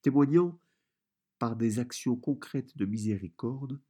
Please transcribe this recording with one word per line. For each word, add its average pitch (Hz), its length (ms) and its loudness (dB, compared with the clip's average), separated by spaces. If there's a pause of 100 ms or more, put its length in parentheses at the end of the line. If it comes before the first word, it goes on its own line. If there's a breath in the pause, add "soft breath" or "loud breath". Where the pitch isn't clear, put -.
témoignant 143 580 4 (800)
par 113 180 -2
des 113 220 0
actions 123 380 -2
concrètes 135 600 -6
de 101 80 0
miséricorde 110 1040 -4